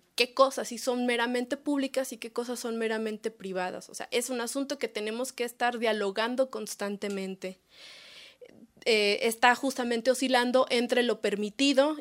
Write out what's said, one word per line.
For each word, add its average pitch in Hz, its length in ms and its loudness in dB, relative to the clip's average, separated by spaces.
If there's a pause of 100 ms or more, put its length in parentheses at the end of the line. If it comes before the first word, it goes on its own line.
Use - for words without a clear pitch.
(140)
qué 247 180 2
cosas 262 360 4
sí 233 100 -10
son 247 260 0
meramente 247 540 0
públicas 269 540 -2
y 233 40 -10
qué 226 160 -12
cosas 240 260 -4
son 226 200 -4
meramente 220 520 -2
privadas. 185 600 -6
O - 40 -16
sea, - 160 -10
es 240 200 0
un 247 100 -4
asunto 277 380 -4
que 233 100 -2
tenemos 226 460 -6
que 240 100 -4
estar 240 340 -2
dialogando 220 680 0
constantemente. 202 1080 -8 (1300)
Eh, 208 360 4
está 233 320 4
justamente 240 560 0
oscilando 254 600 4
entre 240 320 2
lo 226 180 0
permitido 262 800 2